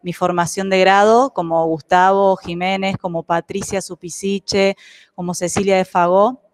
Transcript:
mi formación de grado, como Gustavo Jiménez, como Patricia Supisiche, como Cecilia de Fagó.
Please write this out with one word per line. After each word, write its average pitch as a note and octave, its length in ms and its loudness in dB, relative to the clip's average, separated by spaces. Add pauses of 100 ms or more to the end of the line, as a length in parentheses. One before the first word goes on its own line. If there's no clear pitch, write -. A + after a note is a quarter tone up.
mi F3 120 -10
formación F3+ 580 -2
de F#3+ 80 2
grado, G#3 560 4
como E3 320 -2
Gustavo F#3 680 2
Jiménez, F#3+ 640 -4
como E3+ 260 -6
Patricia F#3 580 -4
Supisiche, G3 920 -4 (400)
como F3 180 -6
Cecilia F#3+ 420 0
de F#3 80 2
Fagó. F#3+ 560 0 (140)